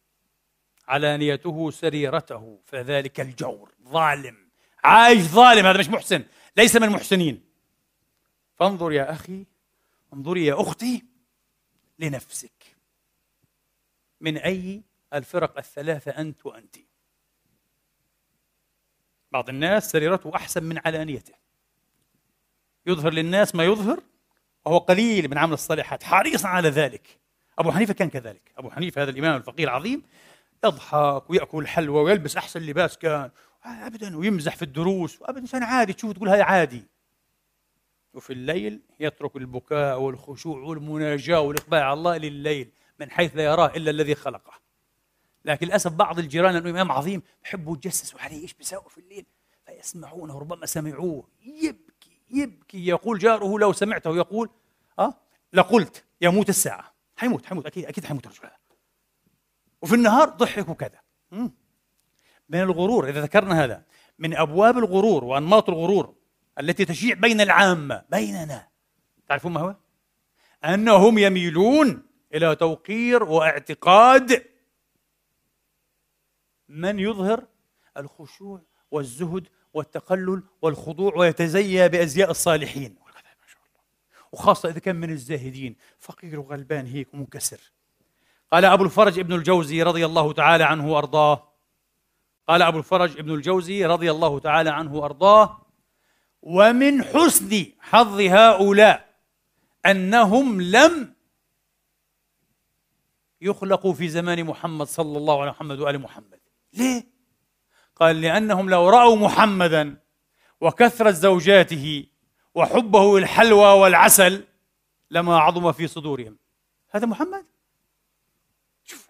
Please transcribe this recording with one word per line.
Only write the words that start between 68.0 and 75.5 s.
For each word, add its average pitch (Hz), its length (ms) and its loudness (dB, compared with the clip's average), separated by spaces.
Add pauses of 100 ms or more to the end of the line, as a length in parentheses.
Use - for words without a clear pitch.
بيننا، 175 580 -8 (600)
تعرفون 143 240 -6
ما 156 80 -6
هو؟ 190 160 -8 (880)
أنهم 208 540 6
يميلون 196 840 2 (320)
إلى 156 220 0
توقير 226 640 -2
واعتقاد 196 1200 4 (2250)